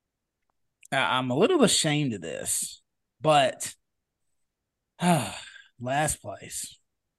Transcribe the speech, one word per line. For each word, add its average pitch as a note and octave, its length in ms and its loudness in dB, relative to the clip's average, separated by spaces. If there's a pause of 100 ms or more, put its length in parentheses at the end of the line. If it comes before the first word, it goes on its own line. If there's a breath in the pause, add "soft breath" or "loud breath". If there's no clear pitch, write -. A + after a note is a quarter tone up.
(920)
I, B2+ 260 0
I'm B2+ 120 -2
a B2 60 -2
little C#4+ 280 4
ashamed D3 480 2
of G2 80 -6
this, - 600 -8 (380)
but, D3 540 2 (1300)
<sighs> - 40 -2 (760 loud breath)
last C#3 400 -2
place, - 580 -14 (400)